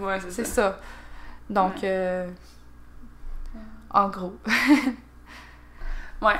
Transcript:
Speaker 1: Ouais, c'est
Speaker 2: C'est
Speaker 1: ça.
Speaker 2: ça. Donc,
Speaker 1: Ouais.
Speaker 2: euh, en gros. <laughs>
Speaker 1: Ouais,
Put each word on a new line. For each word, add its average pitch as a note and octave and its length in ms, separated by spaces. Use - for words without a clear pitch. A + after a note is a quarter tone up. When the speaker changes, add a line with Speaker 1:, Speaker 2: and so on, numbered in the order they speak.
Speaker 1:
Ouais, F#3+ 200
c'est F3+ 100
Speaker 2:
C'est A3 160
Speaker 1:
ça. - 80
Speaker 2:
ça. G3 240
Donc, F#3 240
Speaker 1:
Ouais. - 100
Speaker 2:
euh, F#3 440
en G3+ 180
gros. F#3+ 320
<laughs> - 1800
Speaker 1:
Ouais, G#3 180